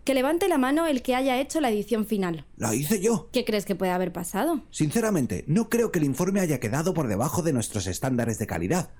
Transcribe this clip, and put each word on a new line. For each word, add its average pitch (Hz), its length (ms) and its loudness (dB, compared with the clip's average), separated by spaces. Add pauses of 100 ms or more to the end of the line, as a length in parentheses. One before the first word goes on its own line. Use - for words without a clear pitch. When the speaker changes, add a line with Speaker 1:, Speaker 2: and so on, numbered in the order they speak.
Speaker 1:
Que 269 100 2
levante 311 340 2
la 330 100 4
mano 285 280 2
el 269 160 0
que 254 120 0
haya 262 260 2
hecho 285 200 -2
la 262 100 2
edición 208 360 0
final. 180 400 -2 (100)
Speaker 2:
La 110 180 -2
hice 147 260 0
yo. 214 320 0
Speaker 1:
¿Qué 240 120 0
crees 214 220 -2
que 190 100 -2
puede 185 160 0
haber 180 200 0
pasado? 214 580 -2
Speaker 2:
Sinceramente, 156 760 0
no 208 220 2
creo 233 220 2
que 180 80 0
el 151 80 2
informe 180 340 0
haya 151 200 0
quedado 120 340 0
por 147 140 0
debajo 107 340 0
de 156 100 2
nuestros 107 340 -2
estándares 117 520 -2
de 107 80 -2
calidad. 95 540 -2